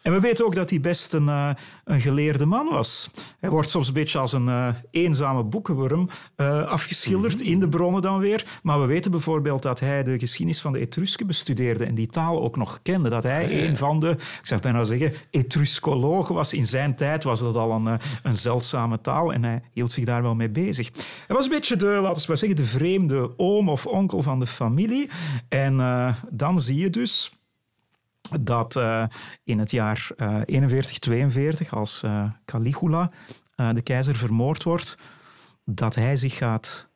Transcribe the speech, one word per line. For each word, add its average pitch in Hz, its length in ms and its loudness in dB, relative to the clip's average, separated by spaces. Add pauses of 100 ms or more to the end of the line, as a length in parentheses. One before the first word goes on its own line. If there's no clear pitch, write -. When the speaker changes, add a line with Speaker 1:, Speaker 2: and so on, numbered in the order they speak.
Speaker 1:
En 165 100 2
we 185 80 4
weten 233 260 4
ook 196 100 2
dat 175 140 0
hij 175 100 2
best 170 340 0
een, 147 160 4
eh, 143 200 0 (340)
een 143 180 2
geleerde 143 440 2
man 240 240 2
was. - 400 0 (300)
Hij 185 100 -4
wordt 151 200 2
soms 147 180 0
een 135 60 -4
beetje 147 260 0
als 127 140 0
een, 123 160 2
eh, 123 180 0 (240)
eenzame 143 520 2
boekenworm, 151 680 0 (260)
eh, 147 300 0
afgeschilderd, 196 720 0
Speaker 2:
Mhm. 254 100 -4
Speaker 1:
in 170 100 4
de 185 100 4
bronnen 175 320 2
dan 190 180 0
weer. 202 260 0 (180)
Maar 147 180 2
we 139 40 4
weten 175 260 0
bijvoorbeeld 147 500 0
dat 127 180 -2
hij 139 240 0
de 127 160 -2
geschiedenis 160 420 -2
van 147 100 -4
de 131 80 -2
Etrusken 196 480 -2
bestudeerde 120 580 0
en 117 100 -2
die 113 120 0
taal 165 360 0
ook 120 140 -2
nog - 240 -4
kende. 175 280 0
Dat 113 140 0
hij 135 220 0
Speaker 2:
Ah, - 60 -2
ja. 147 60 0 (100)
Speaker 1:
een 147 100 2
van 147 220 2
de, 160 100 2
ik - 320 -4
zou 110 200 -2
bijna 120 220 2
zeggen, 123 300 0 (180)
Etruscologen 147 1040 0
was. 156 180 0
In 127 140 0
zijn 131 280 0
tijd 151 280 0
was 120 160 0
dat 120 160 0
al 113 160 2
een, 110 160 0
eh, 113 60 0 (300)
een 117 140 0
zeldzame 120 640 0
taal 151 320 0
en 117 100 0
hij 117 180 -2 (120)
hield 120 180 0
zich 123 140 -2
daar 120 160 0
wel 117 140 0
mee 113 140 0
bezig. 139 400 -2 (380)
Hij - 80 0
was 269 100 4
een 262 60 0
beetje 294 240 0
de, 196 100 2
laten 190 360 2
we - 60 -2
maar 165 100 2
zeggen, 202 200 2
de 143 80 2
vreemde 135 720 2
oom 196 320 4
of 143 160 -2
onkel 190 360 0
van 135 180 0
de 123 80 0
familie. 214 640 0 (400)
En, 135 300 2
eh, 123 340 2 (180)
dan 160 280 0
zie 135 180 0
je 185 120 0
dus 220 420 -2 (1080)
dat, 117 360 0
eh, 113 280 0 (400)
in 107 160 0
het 107 120 -2
jaar, 107 460 -2
eh, 107 180 -2 (100)
eenenveertig, 135 540 0
tweeënveertig, 139 760 0
als, 107 300 -2
eh, 104 200 0 (220)
Caligula, 156 640 0 (440)
eh, 120 180 0
de 117 80 0
keizer, 127 340 0
vermoord 117 480 0
wordt, 170 340 -2 (680)
dat 110 300 -2
hij 127 200 2
zich 127 220 -2
gaat - 580 -4